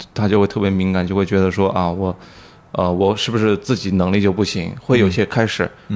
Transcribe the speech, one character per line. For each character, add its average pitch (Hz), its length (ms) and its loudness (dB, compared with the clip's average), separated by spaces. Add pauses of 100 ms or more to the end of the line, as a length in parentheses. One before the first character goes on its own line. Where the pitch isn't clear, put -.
(120)
他 104 140 -2
就 101 140 4
会 98 80 4
特 - 100 -6
别 101 100 0
敏 95 240 0
感， 90 140 0
就 92 80 -4
会 98 100 2
觉 95 140 0
得 95 100 4
说， 95 220 0
啊， 90 180 0
我， 92 280 -4 (560)
呃， 90 200 0
我 98 240 2
是 107 140 -6
不 113 80 -2
是 107 200 2
自 123 180 -2
己 98 160 -4
能 92 200 2
力 104 80 2
就 98 120 2
不 98 120 0
行？ 87 360 -6
会 - 180 2
有 101 100 4
些 98 160 0
开 113 220 0
始 90 240 -4 (260)